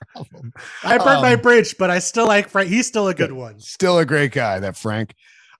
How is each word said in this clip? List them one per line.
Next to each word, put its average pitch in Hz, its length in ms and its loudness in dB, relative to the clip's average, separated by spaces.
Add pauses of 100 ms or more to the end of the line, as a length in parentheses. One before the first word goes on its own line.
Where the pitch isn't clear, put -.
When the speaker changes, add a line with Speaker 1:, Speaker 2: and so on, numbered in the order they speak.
(140)
Speaker 1:
problem. - 380 -18 (320)
Speaker 2:
"I 226 140 2
burned 269 220 2
my 247 140 4
Speaker 1:
Um, 233 60 2
Speaker 2:
bridge, 240 380 4
but 185 120 0
I 180 80 0
still 226 280 -2
like 202 220 2
Frank. 196 220 -2
He's 233 160 0
still 208 220 -2
a 180 60 -2
good 160 160 -4
Speaker 1:
yeah, 135 60 -14
Speaker 2:
one." 113 240 -16
Speaker 1:
still 180 380 0
a 165 80 4
great 143 260 0
guy, 107 280 -2
that 95 160 -6
Frank. 107 380 -6 (460)